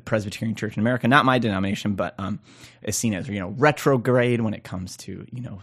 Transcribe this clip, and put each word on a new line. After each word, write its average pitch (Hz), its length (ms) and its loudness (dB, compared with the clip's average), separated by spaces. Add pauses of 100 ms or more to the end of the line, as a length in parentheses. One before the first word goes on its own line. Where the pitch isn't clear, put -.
Presbyterian 107 520 -2
Church 107 220 -6
in - 20 0
America, 120 280 2
not 131 180 6
my 131 120 4
denomination, 101 560 0
but, 90 240 -4
um, 98 220 -6 (420)
is 104 140 -4
seen 110 180 0
as, 87 140 -6
you 101 120 -6
know, 92 100 -6
retrograde 123 920 2
when 107 140 0
it - 80 -12
comes 92 340 -10
to, - 340 -14
you 123 100 -10
know, 101 220 -12